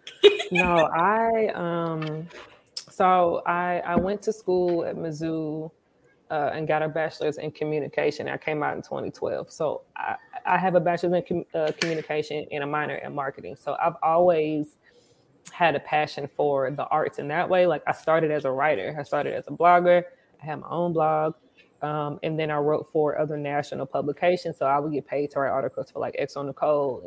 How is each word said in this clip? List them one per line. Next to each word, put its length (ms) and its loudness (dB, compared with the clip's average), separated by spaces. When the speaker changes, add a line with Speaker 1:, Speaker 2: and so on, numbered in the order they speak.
Speaker 1:
<laughs> 60 12
Speaker 2:
No, 440 4
I, 600 4
um, 720 -4
so 580 4
I, 320 0
I 160 -2
went 280 0
to 100 0
school 520 0
at 100 -6
Mizzou, 760 -4
uh, 240 0
and 140 -4
got 160 2
a 60 0
bachelor's 500 -2
in 120 -6
communication. 800 -2
I 80 -4
came 260 -4
out 120 -2
in 80 -8
twenty 280 -6
twelve. 400 -6
So 300 -4
I, 180 -6
I 140 2
have 160 0
a 40 6
bachelor's 340 0
in 140 0
com-, 180 -4
uh, 200 0
communication 720 -4
and 120 -6
a 40 -6
minor 280 -4
in 200 -10
marketing. 400 -8
So 260 -6
I've 220 0
always 760 2
had 240 4
a 40 -2
passion 480 -2
for 440 0
the 160 -6
arts 320 0
in 100 -6
that 200 0
way. 180 6
Like, 200 2
I 60 0
started 380 2
as 140 -2
a 60 2
writer. 480 0
I 40 -8
started 300 -2
as 140 -6
a 40 -12
blogger. 520 6
I 40 -14
had 160 -6
my 80 -14
own 240 -2
blog. 400 2
Um, 420 -4
and 160 -4
then 120 -2
I 60 0
wrote 340 0
for 280 0
other 180 -2
national 500 -4
publications. 720 -2
So 100 -2
I 120 4
would 140 -2
get 140 -4
paid 240 -2
to 100 -4
write 100 0
articles 400 -4
for, 80 -10
like, 200 -6
X 180 -6
O 60 -6
Nicole 640 0